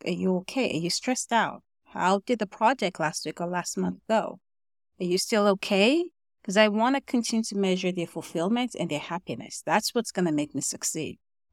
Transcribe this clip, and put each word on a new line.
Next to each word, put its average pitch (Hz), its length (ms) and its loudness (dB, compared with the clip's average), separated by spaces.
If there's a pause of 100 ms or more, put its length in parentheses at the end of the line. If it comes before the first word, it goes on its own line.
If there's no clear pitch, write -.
"Are 175 60 -2
you 185 260 0
okay? 233 340 -2
Are - 60 -2
you 170 140 -2
stressed - 420 -4
out? 202 300 0 (220)
How 190 340 0
did 226 200 -2
the 208 80 -2
project 220 520 0
last 160 260 -2
week 156 160 -6
or 175 60 -4
last 175 300 -4
month 185 300 -2
go? 214 320 0 (600)
Are 185 60 -4
you 180 120 2
still 208 300 2
okay?" 214 640 4 (320)
'Cause 190 140 -2
I 214 100 8
wanna 233 340 2
continue 233 420 0
to 208 140 -6
measure 185 340 2
their 175 160 -4
fulfillment 202 720 -2
and 151 100 -2
their 147 100 -2
happiness. - 640 -8
That's 175 300 0
what's 233 160 -2
gonna 180 200 0
make 147 240 -2
me 143 60 -4
succeed. - 580 -6 (340)